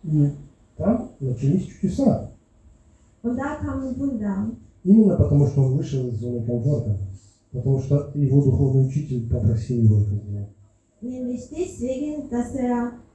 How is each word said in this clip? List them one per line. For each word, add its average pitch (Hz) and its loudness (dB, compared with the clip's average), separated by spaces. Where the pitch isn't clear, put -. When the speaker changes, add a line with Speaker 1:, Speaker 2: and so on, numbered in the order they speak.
Speaker 1:
И 151 2
там 190 0
начались 135 0
чудеса. 180 -2
Speaker 2:
Und 247 -4
da 294 -6
kamen 269 -8
Wunder. 214 -4
Speaker 1:
Именно 202 6
потому, 143 4
что 135 2
он 131 2
вышел 131 -4
из 107 -6
зоны 120 -6
комфорта. 117 -2
Потому 131 0
что - 0
его 143 4
духовный 135 4
учитель 127 -4
попросил 113 0
его 104 6
это 101 0
сделать. 101 -8
Speaker 2:
Nämlich 247 -8
deswegen, 294 -6
dass 240 -4
er 240 -2